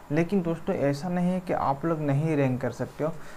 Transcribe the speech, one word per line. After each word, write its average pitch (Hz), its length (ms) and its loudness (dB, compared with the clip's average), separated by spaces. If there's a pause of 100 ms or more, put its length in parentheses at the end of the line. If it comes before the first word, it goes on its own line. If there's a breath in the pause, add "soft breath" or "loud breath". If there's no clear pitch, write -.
(120)
लेकिन 170 300 2
दोस्तों 170 340 -2
ऐसा 143 340 0
नहीं 180 200 2
है 185 100 0
कि 180 140 -4
आप 135 320 0
लोग 165 140 0
नहीं 147 360 2
rank 131 260 2
कर 120 100 -2
सकते 127 320 -6
हो। 160 80 -2 (260 loud breath)